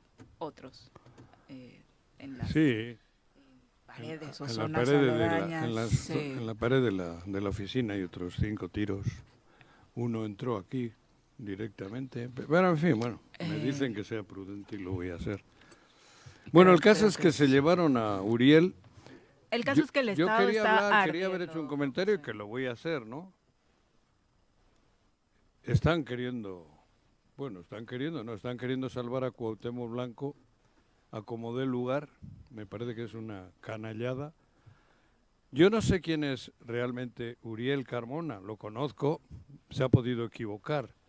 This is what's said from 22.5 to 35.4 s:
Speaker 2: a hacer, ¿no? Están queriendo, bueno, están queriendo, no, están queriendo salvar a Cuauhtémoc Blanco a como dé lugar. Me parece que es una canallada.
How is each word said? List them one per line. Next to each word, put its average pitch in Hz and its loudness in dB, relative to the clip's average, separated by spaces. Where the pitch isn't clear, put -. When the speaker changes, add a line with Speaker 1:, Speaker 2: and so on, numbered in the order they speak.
Speaker 2:
a 123 -4
hacer, 131 -8
¿no? 165 -16
Están 147 2
queriendo, 120 -8
bueno, 127 -12
están 110 -14
queriendo, 131 -8
no, 117 -8
están 123 -8
queriendo 127 -4
salvar 123 -4
a 127 -2
Cuauhtémoc 120 -8
Blanco 123 -8
a 113 -10
como 117 -8
dé 131 -2
lugar. 127 -2
Me 107 -14
parece 113 -10
que 113 -8
es 104 -12
una 107 -12
canallada. 117 -8